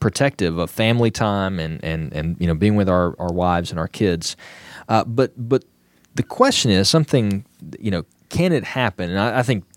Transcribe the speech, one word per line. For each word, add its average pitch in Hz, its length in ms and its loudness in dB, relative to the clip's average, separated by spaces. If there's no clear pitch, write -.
protective 101 580 0
of 87 120 -2
family 117 420 2
time 98 480 -2
and, 78 240 -6
and, 80 280 -4
and, 80 280 -4
you 87 80 0
know, 82 60 2
being 104 200 4
with 101 140 2
our, 90 320 2
our 87 120 -4
wives 87 380 0
and 85 80 -8
our 82 100 -2
kids. 87 480 -2
Uh, 110 160 2
but, 120 320 0
but 127 280 -2
the - 80 0
question 240 480 2
is 98 180 4
something, 113 540 2
you 104 140 -4
know, 82 120 -4
can 175 240 0
it 131 120 0
happen? 101 460 -2
And 95 100 0
I, 113 180 0
I 127 60 2
think 113 200 -2